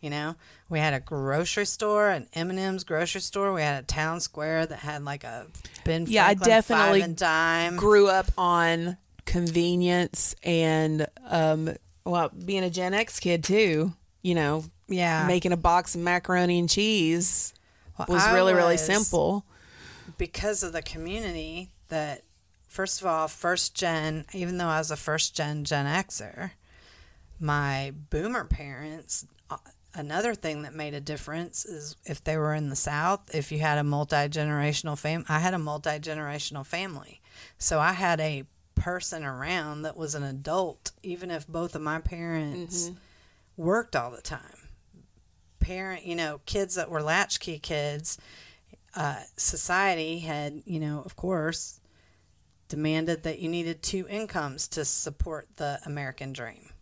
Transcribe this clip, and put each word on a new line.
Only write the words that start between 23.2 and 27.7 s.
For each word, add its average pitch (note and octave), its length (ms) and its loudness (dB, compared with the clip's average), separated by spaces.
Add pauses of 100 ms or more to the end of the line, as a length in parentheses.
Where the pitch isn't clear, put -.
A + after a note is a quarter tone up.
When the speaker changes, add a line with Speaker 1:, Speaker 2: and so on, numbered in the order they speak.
Speaker 1:
first - 480 -2
gen, D#3 560 -2
even F3+ 260 -4
though F3 80 0
I D#3+ 120 0
was D#3+ 120 -2
a D3+ 60 -6
first D#3 400 -2
gen D3+ 280 -2
Gen C#3+ 220 0
Xer, F3 640 -4 (880)
my C#3 540 -2 (180)